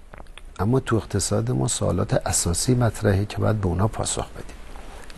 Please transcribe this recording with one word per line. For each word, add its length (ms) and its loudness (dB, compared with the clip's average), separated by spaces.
اما 220 4
تو 160 0
اقتصاد 540 0
ما 180 2
سوالات 580 0
اساسی 480 2
مطرحه 500 4
که 140 -6
باید 220 2
به 60 0
اونا 220 2
پاسخ 420 -2
بدیم. 260 -12